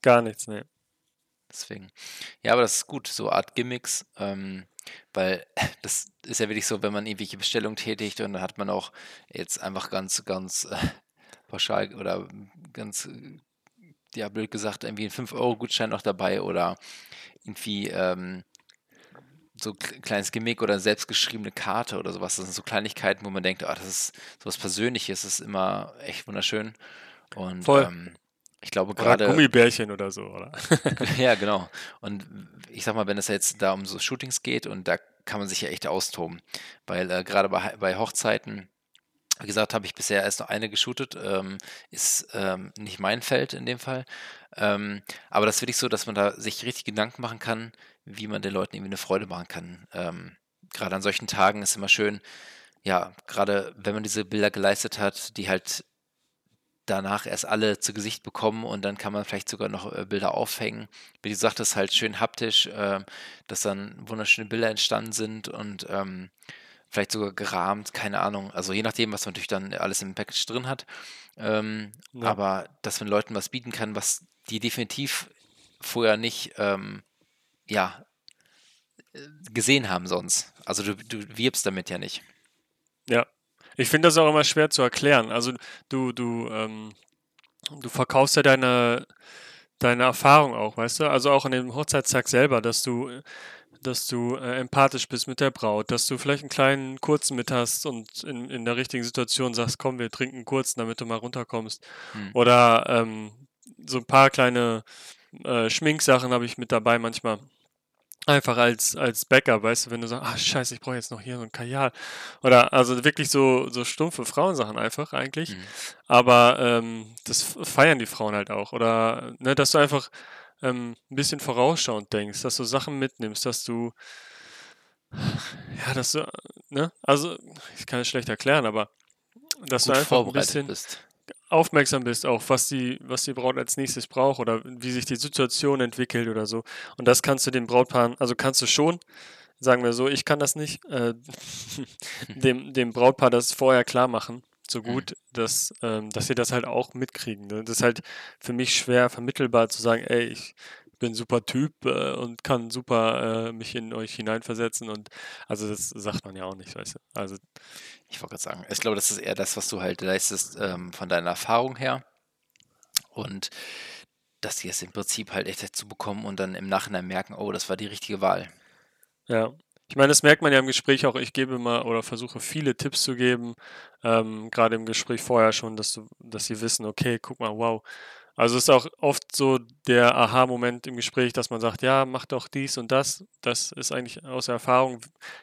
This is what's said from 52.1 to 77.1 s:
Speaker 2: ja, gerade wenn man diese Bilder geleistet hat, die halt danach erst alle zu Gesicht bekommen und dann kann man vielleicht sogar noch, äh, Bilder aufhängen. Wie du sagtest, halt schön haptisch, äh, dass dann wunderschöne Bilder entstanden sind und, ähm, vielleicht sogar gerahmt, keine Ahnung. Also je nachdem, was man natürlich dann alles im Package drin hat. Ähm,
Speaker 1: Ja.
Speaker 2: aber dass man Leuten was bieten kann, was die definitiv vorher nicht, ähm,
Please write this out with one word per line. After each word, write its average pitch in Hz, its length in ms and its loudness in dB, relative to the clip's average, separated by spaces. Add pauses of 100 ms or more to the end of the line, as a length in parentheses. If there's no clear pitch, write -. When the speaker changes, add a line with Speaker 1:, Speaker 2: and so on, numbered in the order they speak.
Speaker 2:
ja, 92 300 0 (140)
gerade 101 500 0
wenn 104 160 -4
man 107 100 -6
diese 104 220 -4
Bilder 104 260 2
geleistet 101 480 0
hat, - 380 -4
die 98 120 -6
halt - 360 -2 (1000)
danach 98 400 -2
erst - 200 -4
alle 107 340 2
zu - 140 -4
Gesicht 107 300 -8
bekommen 113 400 -2
und 104 200 -8
dann 101 140 -4
kann 104 160 -8
man 104 120 -4
vielleicht - 240 -8
sogar 104 200 -6
noch, 101 240 -8
äh, 98 120 -8
Bilder 98 280 0
aufhängen. 110 540 -4 (340)
Wie 104 80 -8
du 104 60 -4
sagtest, 110 400 0
halt 98 180 0
schön 107 260 0
haptisch, 113 480 0
äh, 98 340 -4 (460)
dass - 140 -6
dann 98 340 -4 (140)
wunderschöne 107 400 -2
Bilder 113 200 0
entstanden 110 420 -2
sind 110 360 -6
und, 104 420 -10
ähm, 95 420 -6 (580)
vielleicht 104 220 -2
sogar 104 220 -4
gerahmt, 98 600 -4
keine 101 280 -4
Ahnung. 98 300 -4
Also 92 220 -6
je 104 100 0
nachdem, 110 280 -2
was 104 140 -6
man 95 80 -12
natürlich - 140 -10
dann 95 260 -4
alles 95 280 -4
im 95 140 -10
Package - 320 -4
drin 127 200 -6
hat. 135 180 -8 (520)
Ähm, 107 540 -4 (220)
Speaker 1:
Ja. 113 220 -2
Speaker 2:
aber 95 320 -2 (140)
dass - 180 -6
man 104 100 -8
Leuten 107 260 0
was 98 140 -6
bieten 123 220 -10
kann, 107 240 -6
was - 300 -4 (240)
die 110 100 -6
definitiv 120 720 -4 (520)
vorher 110 360 2
nicht, - 400 -6
ähm, 101 460 -4 (640)